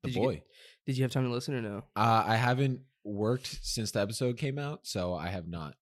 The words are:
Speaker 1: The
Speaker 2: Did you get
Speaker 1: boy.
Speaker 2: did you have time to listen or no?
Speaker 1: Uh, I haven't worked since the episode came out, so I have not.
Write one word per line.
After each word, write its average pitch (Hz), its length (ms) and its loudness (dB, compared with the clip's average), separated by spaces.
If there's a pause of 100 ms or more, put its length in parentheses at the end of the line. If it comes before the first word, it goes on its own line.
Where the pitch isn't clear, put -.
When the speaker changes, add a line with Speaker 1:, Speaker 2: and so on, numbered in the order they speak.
Speaker 1:
The - 60 -4
Speaker 2:
Did 120 60 -2
you 95 60 2
get 123 60 4
Speaker 1:
boy. 90 160 -2 (420)
Speaker 2:
did 131 120 0
you 131 60 4
have 123 80 2
time 135 120 2
to 123 80 2
listen 123 240 -2
or 120 60 -2
no? 104 160 -4 (180)
Speaker 1:
Uh, 113 320 6
I 110 80 4
haven't 127 460 2 (220)
worked 107 600 -2
since 110 280 -4
the 107 100 0
episode 117 360 0
came 139 220 -4
out, 143 260 -6
so 90 300 -2
I 85 140 -4
have 90 180 -6
not. 82 340 -10